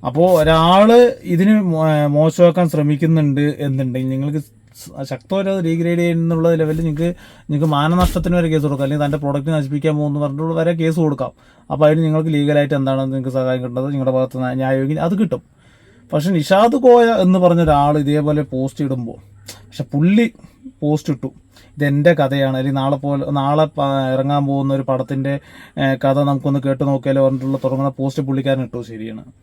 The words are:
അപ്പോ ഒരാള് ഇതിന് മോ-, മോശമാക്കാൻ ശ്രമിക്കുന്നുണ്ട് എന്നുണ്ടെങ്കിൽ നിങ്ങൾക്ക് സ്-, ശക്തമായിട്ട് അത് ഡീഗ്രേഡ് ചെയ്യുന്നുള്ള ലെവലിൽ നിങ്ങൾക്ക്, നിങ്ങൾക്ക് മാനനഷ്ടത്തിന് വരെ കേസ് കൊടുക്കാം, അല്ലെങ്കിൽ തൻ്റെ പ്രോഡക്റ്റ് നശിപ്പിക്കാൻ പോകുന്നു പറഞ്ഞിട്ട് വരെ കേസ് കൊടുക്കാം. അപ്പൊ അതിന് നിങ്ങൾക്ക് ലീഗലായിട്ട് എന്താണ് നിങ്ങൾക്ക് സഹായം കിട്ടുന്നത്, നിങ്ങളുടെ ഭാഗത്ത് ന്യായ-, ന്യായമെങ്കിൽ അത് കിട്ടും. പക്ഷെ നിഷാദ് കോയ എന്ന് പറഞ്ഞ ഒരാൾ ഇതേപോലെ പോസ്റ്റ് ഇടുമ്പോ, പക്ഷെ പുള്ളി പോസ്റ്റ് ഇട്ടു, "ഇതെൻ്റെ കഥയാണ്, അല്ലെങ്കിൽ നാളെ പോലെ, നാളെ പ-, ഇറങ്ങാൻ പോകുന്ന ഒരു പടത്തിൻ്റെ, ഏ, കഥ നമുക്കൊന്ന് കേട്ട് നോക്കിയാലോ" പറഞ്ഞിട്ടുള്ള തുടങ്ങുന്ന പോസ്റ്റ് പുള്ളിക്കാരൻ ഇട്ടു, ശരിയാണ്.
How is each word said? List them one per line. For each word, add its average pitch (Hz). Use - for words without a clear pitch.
അപ്പോ 165
ഒരാള് 190
ഇതിന് 190
മോ-, 156
മോശമാക്കാൻ 160
ശ്രമിക്കുന്നുണ്ട് 147
എന്നുണ്ടെങ്കിൽ 131
നിങ്ങൾക്ക് 139
സ്-, -
ശക്തമായിട്ട് 190
അത് 190
ഡീഗ്രേഡ് 165
ചെയ്യുന്നുള്ള 165
ലെവലിൽ 156
നിങ്ങൾക്ക്, 165
നിങ്ങൾക്ക് 151
മാനനഷ്ടത്തിന് 170
വരെ 170
കേസ് 156
കൊടുക്കാം, 143
അല്ലെങ്കിൽ 147
തൻ്റെ 143
പ്രോഡക്റ്റ് 143
നശിപ്പിക്കാൻ 147
പോകുന്നു 147
പറഞ്ഞിട്ട് 147
വരെ 165
കേസ് 165
കൊടുക്കാം. 139
അപ്പൊ 143
അതിന് 156
നിങ്ങൾക്ക് 156
ലീഗലായിട്ട് 147
എന്താണ് 135
നിങ്ങൾക്ക് 135
സഹായം 127
കിട്ടുന്നത്, 127
നിങ്ങളുടെ 131
ഭാഗത്ത് 131
ന്യായ-, 127
ന്യായമെങ്കിൽ 135
അത് 175
കിട്ടും. 202
പക്ഷെ 156
നിഷാദ് 196
കോയ 240
എന്ന് 190
പറഞ്ഞ 175
ഒരാൾ 151
ഇതേപോലെ 147
പോസ്റ്റ് 135
ഇടുമ്പോ, 127
പക്ഷെ -
പുള്ളി 202
പോസ്റ്റ് 151
ഇട്ടു, 135
"ഇതെൻ്റെ 143
കഥയാണ്, 135
അല്ലെങ്കിൽ 135
നാളെ 139
പോലെ, 139
നാളെ 143
പ-, 139
ഇറങ്ങാൻ 139
പോകുന്ന 139
ഒരു 135
പടത്തിൻ്റെ, 135
ഏ, 135
കഥ 135
നമുക്കൊന്ന് 139
കേട്ട് 135
നോക്കിയാലോ" 135
പറഞ്ഞിട്ടുള്ള 135
തുടങ്ങുന്ന 135
പോസ്റ്റ് 135
പുള്ളിക്കാരൻ 135
ഇട്ടു, 120
ശരിയാണ്. 110